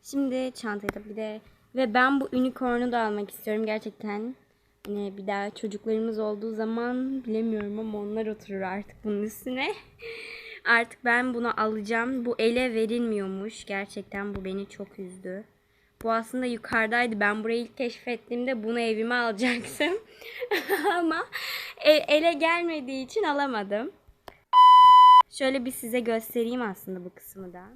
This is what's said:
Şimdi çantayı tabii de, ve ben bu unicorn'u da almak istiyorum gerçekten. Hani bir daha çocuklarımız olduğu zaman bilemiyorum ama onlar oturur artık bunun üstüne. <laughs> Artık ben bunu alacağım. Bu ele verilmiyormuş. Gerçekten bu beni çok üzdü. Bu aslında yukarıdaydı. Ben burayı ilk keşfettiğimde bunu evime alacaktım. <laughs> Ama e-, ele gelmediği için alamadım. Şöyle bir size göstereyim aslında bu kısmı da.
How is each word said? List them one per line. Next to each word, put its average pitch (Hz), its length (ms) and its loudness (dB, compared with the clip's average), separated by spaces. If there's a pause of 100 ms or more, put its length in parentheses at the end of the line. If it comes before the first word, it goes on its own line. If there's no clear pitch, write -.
Şimdi 262 520 -4
çantayı 208 360 -6
tabii 214 260 -14
de, 214 240 -8 (340)
ve 247 200 -2
ben 262 260 4
bu 269 120 -4
unicorn'u 247 600 0
da 233 80 0
almak 208 300 -2
istiyorum 214 360 -4
gerçekten. 214 680 -6 (520)
Hani 202 300 -6
bir 196 100 -12
daha 202 240 -4
çocuklarımız 220 680 -4
olduğu 214 360 -4
zaman 247 680 -4
bilemiyorum 214 540 -4
ama 220 200 -6
onlar 214 280 -6
oturur 208 340 -8
artık 190 440 -8
bunun 208 180 -2
üstüne. 262 520 -6 (440)
<laughs> - 460 -16
Artık - 400 0
ben 247 300 2
bunu 233 260 -2
alacağım. 226 640 -2
Bu 240 140 -2
ele 233 360 2
verilmiyormuş. 220 880 -2
Gerçekten 202 720 -8
bu 190 100 -8
beni 196 240 -8
çok - 300 -16
üzdü. 185 460 -12 (580)
Bu 226 100 -2
aslında 226 340 -2
yukarıdaydı. 226 720 -2
Ben 208 240 0
burayı 233 180 -2
ilk 226 140 -12
keşfettiğimde 240 880 -6
bunu 233 160 -2
evime 226 340 -2
alacaktım. 240 760 -2 (520)
<laughs> 381 540 0
Ama 339 280 -2 (580)
e-, 302 320 6
ele 330 160 4
gelmediği 311 720 -2
için 427 180 -4
alamadım. 262 680 -2 (1400)
Şöyle 262 340 -2
bir 262 60 -6
size 247 300 -4
göstereyim 233 640 -4
aslında 185 420 -8
bu 180 100 -14
kısmı 190 380 -18
da. 180 120 -20 (100)